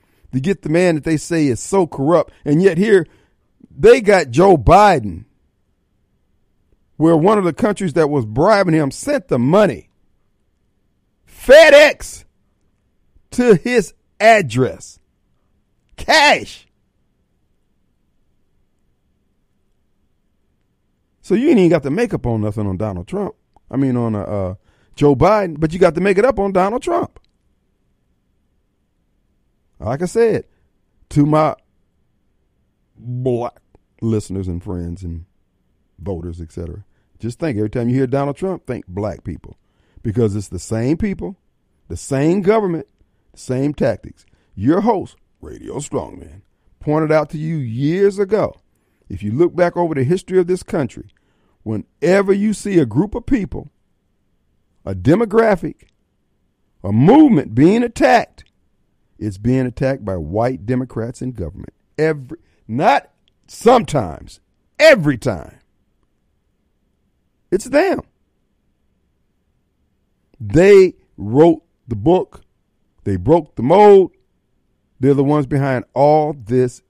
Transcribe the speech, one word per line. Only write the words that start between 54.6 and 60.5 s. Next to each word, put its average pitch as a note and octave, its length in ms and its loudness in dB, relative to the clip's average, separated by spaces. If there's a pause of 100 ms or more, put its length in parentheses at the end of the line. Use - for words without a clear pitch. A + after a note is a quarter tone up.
a F#2+ 120 -8
demographic, F#3+ 880 0 (960)
a G2+ 80 -6
movement F3 640 4
being F#3+ 300 4
attacked, B3 580 0 (760)
it's G2+ 220 -10
being B2+ 260 0
attacked C3 400 -6
by F#2+ 120 -6
white G2+ 500 -4